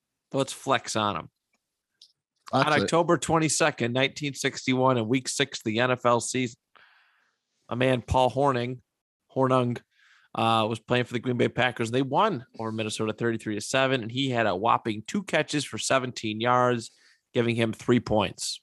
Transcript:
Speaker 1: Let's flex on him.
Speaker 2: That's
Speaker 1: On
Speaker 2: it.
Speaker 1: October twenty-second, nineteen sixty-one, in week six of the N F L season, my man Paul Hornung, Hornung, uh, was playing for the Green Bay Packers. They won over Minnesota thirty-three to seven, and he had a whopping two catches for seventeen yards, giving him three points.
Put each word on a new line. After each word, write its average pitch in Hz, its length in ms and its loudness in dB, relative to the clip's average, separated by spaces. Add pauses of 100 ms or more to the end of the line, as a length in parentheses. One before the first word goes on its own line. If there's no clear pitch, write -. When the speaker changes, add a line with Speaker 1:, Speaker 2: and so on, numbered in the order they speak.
(320)
Speaker 1:
Let's 135 200 -2
flex - 440 -2
on 104 200 0
him. 80 120 -12 (1200)
Speaker 2:
That's 135 140 2
Speaker 1:
On 151 60 2
Speaker 2:
it. 147 100 4
Speaker 1:
October 165 360 2
twenty-second, 156 720 0
nineteen 139 420 -2
sixty-one, 127 640 0
in 110 80 0
week 127 220 0
six - 320 -4
of - 40 -14
the 110 140 -2
N 127 140 2
F 123 120 -2
L 120 160 4
season, 127 360 -4 (1120)
my 113 80 -6
man 127 260 2
Paul 127 280 2
Hornung, 127 480 0 (580)
Hornung, 127 420 2 (560)
uh, 113 340 2
was 113 120 -6
playing 123 240 0
for - 80 -12
the 120 80 -4
Green 123 160 -2
Bay 120 120 2
Packers. 117 440 0
They 131 100 2
won 147 420 0 (140)
over 110 140 -6
Minnesota 110 400 -4
thirty-three 113 420 -4
to 101 60 -6
seven, 131 420 0
and 113 80 -8
he 131 200 -2
had 117 160 2
a 92 100 0
whopping 110 500 0
two 202 160 -4
catches 151 420 -2
for 107 140 -10
seventeen 120 640 -2
yards, 123 500 2 (420)
giving 117 220 2
him 113 180 0
three 120 280 2
points. 104 640 -2